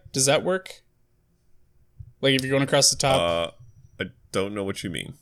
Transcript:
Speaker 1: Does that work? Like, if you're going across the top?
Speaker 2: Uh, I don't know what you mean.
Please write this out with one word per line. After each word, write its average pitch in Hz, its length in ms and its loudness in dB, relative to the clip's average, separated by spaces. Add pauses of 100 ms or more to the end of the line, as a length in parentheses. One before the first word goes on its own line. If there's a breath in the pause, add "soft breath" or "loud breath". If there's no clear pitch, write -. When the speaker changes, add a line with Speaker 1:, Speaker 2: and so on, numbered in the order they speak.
(120)
Speaker 1:
Does 131 140 0
that 147 180 2
work? 185 380 -4 (1400)
Like, 135 140 4
if 131 80 2
you're 131 80 -4
going 135 120 2
across 135 280 4
the - 60 -2
top? 135 220 2
Speaker 2:
Uh, 85 320 0 (540)
I 90 60 -10 (200)
don't 101 240 -4
know 101 80 -4
what 98 220 -6
you 98 60 -8
mean. - 320 -8